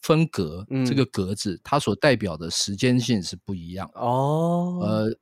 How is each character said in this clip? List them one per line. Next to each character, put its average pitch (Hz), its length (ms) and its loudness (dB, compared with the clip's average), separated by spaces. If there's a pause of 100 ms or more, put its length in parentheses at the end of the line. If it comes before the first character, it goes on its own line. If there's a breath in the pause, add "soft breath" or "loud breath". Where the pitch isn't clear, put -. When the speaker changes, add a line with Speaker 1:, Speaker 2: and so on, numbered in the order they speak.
Speaker 1:
分 160 240 4
格， 90 420 -4
Speaker 2:
嗯。 131 160 0
Speaker 1:
这 123 100 0
个 135 120 4
格 95 280 -4
子， 92 300 -4
它 143 140 0
所 107 160 0
代 143 200 4
表 98 220 -2
的 82 140 -8
时 - 260 -4
间 123 240 4
性 113 220 0
是 85 140 -10 (100)
不 101 80 -6
一 85 180 -10
样 90 220 -10
的。 - 60 -16
Speaker 2:
哦。 165 840 0
Speaker 1:
呃， 107 260 0 (140)